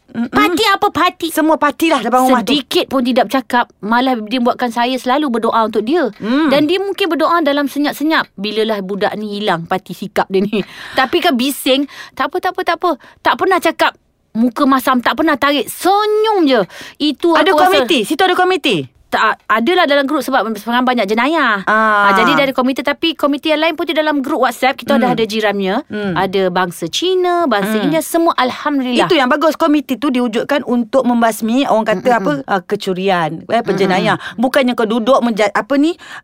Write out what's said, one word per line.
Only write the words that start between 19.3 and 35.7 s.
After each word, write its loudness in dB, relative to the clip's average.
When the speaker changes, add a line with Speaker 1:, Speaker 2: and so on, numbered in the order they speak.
Speaker 2:
adalah 2
dalam 2
grup -2
sebab 0
sekarang -2
banyak 0
jenayah. 0
Speaker 1:
Ah. 4
Speaker 2:
Ah, 6
jadi 2
dari 2
komiti, 0
tapi -2
komiti -2
yang 2
lain 0
pun -6
dia -4
dalam 0
grup -2
WhatsApp, 0
kita -2
ada, 4
Speaker 1:
Hmm. 2
Speaker 2:
ada 0
jirannya, -2
Speaker 1:
Hmm. -4
Speaker 2:
ada 0
bangsa -2
Cina, 0
bangsa 0
Speaker 1:
Hmm. 0
Speaker 2:
India, 0
semua 0
alhamdulillah. -2
Speaker 1:
Itu 2
yang 2
bagus, 2
komiti 0
tu -4
diwujudkan -2
untuk 0
membasmi 0
orang 2
kata 0
Speaker 2:
Mm-mm. 4
Speaker 1:
apa, 0
ah, 0
kecurian, -2
eh, 0
penjenayah. 0
Speaker 2:
Mm-mm. -12
Speaker 1:
Bukannya 2
kau -2
duduk 2
menja-, 0
apa -2